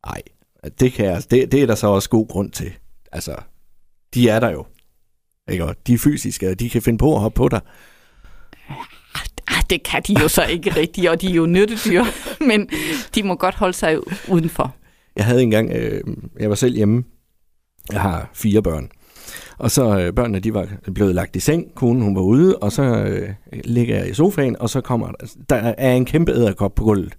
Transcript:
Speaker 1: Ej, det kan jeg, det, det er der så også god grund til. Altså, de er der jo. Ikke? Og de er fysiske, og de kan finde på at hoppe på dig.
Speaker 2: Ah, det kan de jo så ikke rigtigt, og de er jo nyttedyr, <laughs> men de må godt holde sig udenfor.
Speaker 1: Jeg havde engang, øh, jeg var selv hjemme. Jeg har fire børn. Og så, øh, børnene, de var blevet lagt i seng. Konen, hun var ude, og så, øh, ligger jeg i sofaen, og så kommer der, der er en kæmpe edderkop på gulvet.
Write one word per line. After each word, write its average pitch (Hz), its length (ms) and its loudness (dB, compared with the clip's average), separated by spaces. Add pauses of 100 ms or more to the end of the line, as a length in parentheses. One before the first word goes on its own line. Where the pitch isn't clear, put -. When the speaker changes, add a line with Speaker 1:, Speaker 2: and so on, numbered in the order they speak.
Speaker 1:
Ej, - 180 -10 (580)
det 127 120 4
kan 107 140 -2
jeg, 87 240 -2
det, 127 220 4
det 143 100 4
er 135 40 4
der 113 80 2
så 107 120 -2
også 98 240 2
god 110 180 2
grund 98 220 -4
til. - 220 -10 (400)
Altså, 78 240 -10 (760)
de 120 140 4
er 110 120 4
der 117 100 0
jo. 76 160 -8 (840)
Ikke? 92 140 -2
Og - 100 -4 (120)
de 120 80 4
er 117 40 0
fysiske, 107 520 0
og 95 100 -4
de 120 100 -4
kan 117 120 -2
finde 117 160 0
på 147 160 4
at 104 60 0
hoppe 110 160 -2
på 135 120 2
dig. 120 120 0 (1900)
Speaker 2:
Ah, - 220 0
det 175 120 0
kan - 260 -4
de 196 140 4
jo 151 60 4
så 175 160 2
ikke 170 260 -2
rigtigt, 165 380 0
og 165 120 2
de 185 100 -2
er 180 40 0
jo 165 120 4
nyttedyr, 208 580 2 (220)
<laughs> - 220 -2
men 214 200 2 (460)
de 214 80 2
må 190 120 0
godt 185 200 -2
holde 185 200 0
sig 160 240 0 (300)
udenfor. 165 460 0 (420)
Speaker 1:
Jeg 101 80 0
havde 123 180 4
engang, 113 300 2
øh, 113 280 -4 (400)
jeg 107 80 -2
var 104 60 0
selv 123 200 0
hjemme. 110 300 2 (880)
Jeg 101 80 -4
har 101 340 -2
fire 107 280 2
børn. 80 260 -4 (680)
Og 123 120 -2
så, 110 280 2
øh, 87 140 0
børnene, 113 280 -2
de 107 140 -4
var 92 140 -2 (260)
blevet 98 200 2
lagt - 220 -4
i 92 40 -2
seng. 165 340 -2
Konen, 123 280 2
hun 101 140 2
var 95 60 0
ude, 139 340 4
og 101 160 -2
så, 147 100 0
øh, 101 460 -2 (360)
ligger 117 340 0
jeg 90 120 -4
i 98 40 -8
sofaen, 147 460 2
og 117 100 -2
så 135 100 -2
kommer 120 320 -4
der, - 140 -16 (220)
der 131 80 2 (220)
er 127 140 2
en 127 120 2
kæmpe 156 280 0
edderkop 101 420 2
på - 100 0
gulvet. 101 340 2